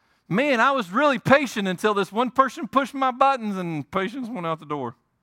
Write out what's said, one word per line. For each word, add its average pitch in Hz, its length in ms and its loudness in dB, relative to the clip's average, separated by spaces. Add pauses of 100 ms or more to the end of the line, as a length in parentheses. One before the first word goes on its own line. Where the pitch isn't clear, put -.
(280)
Man, 247 320 2
I 254 120 4
was 226 200 -2
really 269 260 2
patient 233 520 2
until 208 240 0
this 196 180 -2
one 233 180 0
person - 380 0
pushed 269 260 -2
my 269 180 -2
buttons 247 440 2
and 165 340 -6
patience 214 380 -4
went 208 180 -8
out 160 140 -4
the 165 60 -18
door. 143 320 -8 (260)